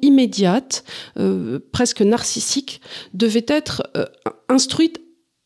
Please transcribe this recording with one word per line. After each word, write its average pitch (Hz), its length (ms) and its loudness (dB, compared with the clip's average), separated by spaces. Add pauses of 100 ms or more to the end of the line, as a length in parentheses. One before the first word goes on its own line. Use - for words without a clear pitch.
immédiates, 226 840 2 (360)
euh, 98 400 -2 (140)
presque - 280 0
narcissiques, 233 800 -2 (320)
devaient 226 340 0
être, 302 360 -2 (140)
euh, - 80 -2 (440)
instruites 269 500 2 (460)